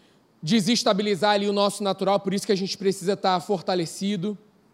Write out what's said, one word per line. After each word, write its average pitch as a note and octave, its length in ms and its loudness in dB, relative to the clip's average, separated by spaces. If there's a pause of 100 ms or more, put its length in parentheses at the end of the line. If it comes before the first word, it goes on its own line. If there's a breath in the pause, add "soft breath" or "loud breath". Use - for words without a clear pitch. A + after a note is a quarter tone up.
(420 loud breath)
desestabilizar G#3 880 2
ali G#3 180 2
o G3+ 40 0
nosso G3+ 300 0
natural, G3 380 0
por F#3+ 140 -2
isso G3+ 100 -2
que - 80 0
a G3 40 4
gente F#3 200 -4
precisa F#3 380 -2
estar F#3 260 0
fortalecido. F#3+ 960 -4 (380)